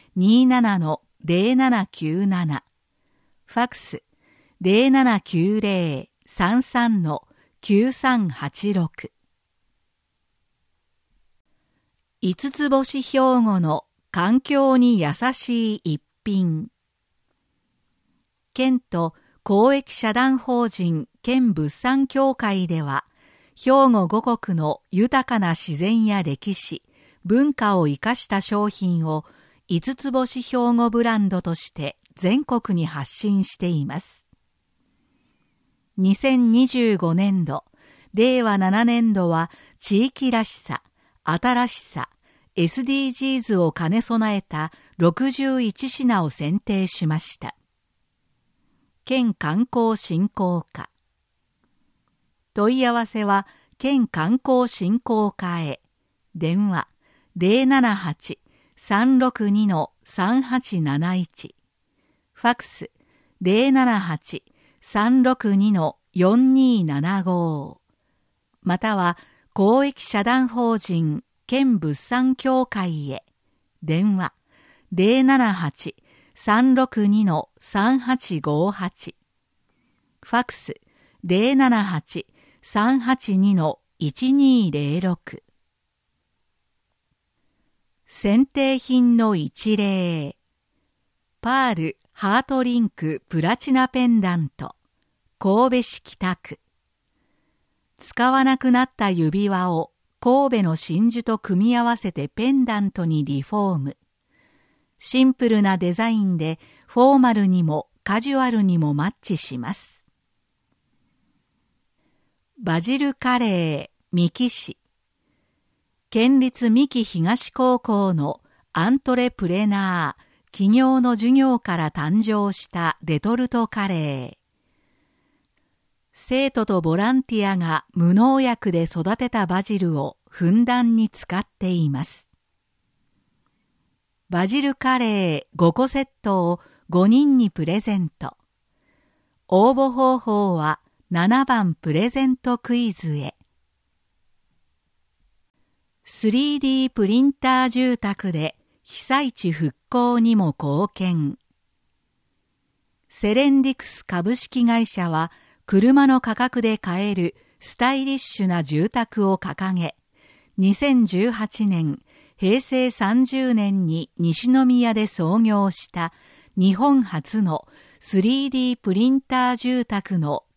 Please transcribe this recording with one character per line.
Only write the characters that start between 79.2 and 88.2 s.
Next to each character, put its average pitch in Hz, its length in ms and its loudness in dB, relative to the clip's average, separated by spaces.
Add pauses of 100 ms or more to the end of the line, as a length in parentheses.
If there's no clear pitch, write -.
フ - 140 -4
ァ 240 40 2
ッ 247 40 -4
ク - 100 -10
ス、 - 260 -14 (440)
零 202 300 2
七 247 300 4
八 175 420 -8 (360)
三 240 380 0
八 233 360 -2
二 196 180 4
の 156 260 0 (180)
一 208 340 -2
二 254 380 4
零 147 320 -2
六。 - 400 -6 (2750)
選 220 400 2